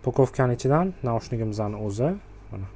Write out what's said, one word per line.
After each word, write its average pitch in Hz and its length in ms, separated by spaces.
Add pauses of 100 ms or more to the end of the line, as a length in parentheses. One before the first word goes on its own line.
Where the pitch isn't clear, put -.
Pakovkani 127 500
ichidan 156 380 (100)
naushnikimizni 110 720 (100)
o'zi. 113 240 (400)
Mana. 98 260